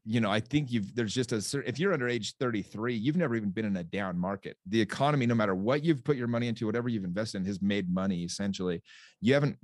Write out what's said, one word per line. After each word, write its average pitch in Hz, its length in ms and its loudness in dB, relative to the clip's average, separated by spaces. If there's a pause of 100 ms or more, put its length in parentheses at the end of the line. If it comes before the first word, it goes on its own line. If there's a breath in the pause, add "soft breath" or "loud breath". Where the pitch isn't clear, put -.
you 113 160 0
know, 104 100 2
I 107 80 4
think 139 320 -2
you've, 104 240 -2
there's 110 200 -2
just 127 180 0
a 110 80 0
cer-, 139 220 -4
if 117 160 -4
you're 185 160 2
under 123 140 0
age 117 300 -4
thirty-three, 113 560 -2
you've 123 220 0
never 156 180 2
even 107 140 0
been 110 160 -2
in 101 140 0
a 87 60 -6
down 92 340 -4
market. 95 400 -4 (100)
The 107 100 2
economy, 135 460 2
no 120 100 4
matter 104 200 2
what 120 280 2
you've 151 220 2
put 143 140 2
your 120 100 -2
money 120 200 0
into, 113 180 -2
whatever 120 240 0
you've 104 140 -2
invested 101 340 -2
in, 92 80 -2
has 98 160 -2
made 98 300 2
money, 92 300 0
essentially. 92 600 -2 (400 loud breath)
You 113 100 6
haven't 139 320 2